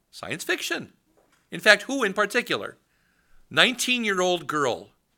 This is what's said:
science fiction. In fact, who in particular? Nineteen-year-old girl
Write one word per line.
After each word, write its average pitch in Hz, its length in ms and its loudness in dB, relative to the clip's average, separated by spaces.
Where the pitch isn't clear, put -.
science 143 340 -10
fiction. - 480 -6
In 170 100 -10
fact, 208 220 6
who 269 200 -4
in 196 100 0
particular? 196 640 -2
Nineteen-year-old 185 1000 0
girl 120 400 -2